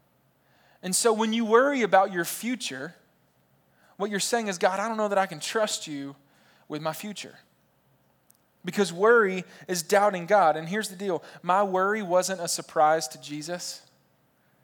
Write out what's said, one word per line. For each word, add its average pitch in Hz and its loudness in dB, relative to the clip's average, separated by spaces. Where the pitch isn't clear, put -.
And 185 -6
so 226 4
when 220 0
you 233 0
worry 247 4
about 190 4
your 175 -4
future, 170 -8
what 208 -4
you're 196 -2
saying 233 -2
is, 185 -4
"God, 190 2
I 208 -4
don't 220 -6
know 214 0
that 196 0
I 190 2
can 160 -12
trust - -4
you 139 -10
with 151 -8
my 156 -6
future." - -14
Because 180 -2
worry 190 4
is 175 -4
doubting 196 2
God. 175 6
And 160 -6
here's 202 -4
the 190 -16
deal. 185 -4
My 180 2
worry 196 0
wasn't 180 0
a 170 -6
surprise 160 2
to 147 -16
Jesus. 151 -10